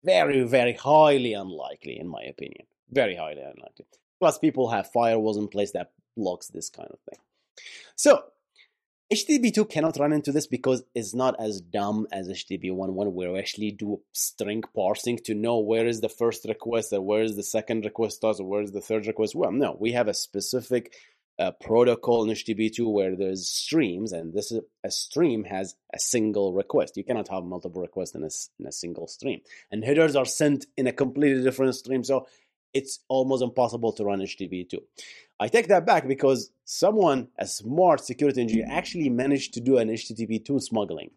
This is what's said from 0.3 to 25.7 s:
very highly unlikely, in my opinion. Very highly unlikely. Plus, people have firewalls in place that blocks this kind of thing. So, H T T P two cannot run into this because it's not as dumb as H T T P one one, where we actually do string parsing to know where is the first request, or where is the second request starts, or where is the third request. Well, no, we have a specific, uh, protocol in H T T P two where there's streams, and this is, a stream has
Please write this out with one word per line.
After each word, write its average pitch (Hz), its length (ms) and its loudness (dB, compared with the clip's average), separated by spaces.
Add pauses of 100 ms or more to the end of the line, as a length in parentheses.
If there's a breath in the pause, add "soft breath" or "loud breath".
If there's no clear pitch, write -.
very 120 300 4
highly 143 600 6
unlikely, 73 640 -10
in 80 100 -10
my 58 160 -10
opinion. - 440 -14 (240)
Very 117 240 0
highly 78 260 -8
unlikely. - 440 -20 (340)
Plus, 156 180 4
people 131 320 2
have 104 240 -2
firewalls 113 440 2
in 104 100 -2
place 101 240 -2
that 90 220 -8 (240)
blocks 92 320 -6
this - 200 -12
kind - 220 -18
of - 80 -20 (100)
thing. - 100 -20 (760 loud breath)
So, - 300 6 (880 soft breath)
H - 160 0
T 294 100 4
T - 20 4
P 233 120 4
two 214 140 2
cannot 160 320 -2
run 147 160 2
into 143 180 0
this 147 160 0
because 127 360 0 (120)
it's 107 180 -6
not 127 260 2
as 107 220 -4
dumb 101 500 -2
as 95 160 -8
H 92 200 -10
T 95 100 -6
T 85 60 -8
P 92 80 -4
one 95 240 -4
one, 101 180 -2
where 90 180 -4
we 95 80 -4
actually 104 320 -6
do 104 300 -6 (120)
string 107 500 -4 (120)
parsing 110 500 0
to 110 100 -2
know 113 240 0
where 113 260 2
is 113 160 -2
the 113 80 -2
first 117 360 -2
request, 113 460 -4
or 101 100 0
where 104 200 2
is 110 140 -2
the 101 80 -6
second 110 420 -4
request 107 320 -4
starts, 107 220 0
or 95 80 -6
where 104 160 -2
is 101 80 -8
the 98 100 -6
third 110 240 -2
request. 107 300 -2
Well, 147 160 0
no, 120 280 0
we 113 120 0
have 120 160 2
a 101 80 -2
specific, 117 800 -4 (420 soft breath)
uh, - 140 0
protocol 117 720 2
in 110 80 0
H 104 140 -6
T 110 100 -2
T - 20 -8
P 110 140 0
two 113 180 -2
where 95 260 0
there's 95 320 -4
streams, 107 640 -2
and 82 220 -8
this 104 180 -4
is, 110 100 -4 (220)
a 101 60 -6
stream 127 540 -2
has 95 320 -8 (180)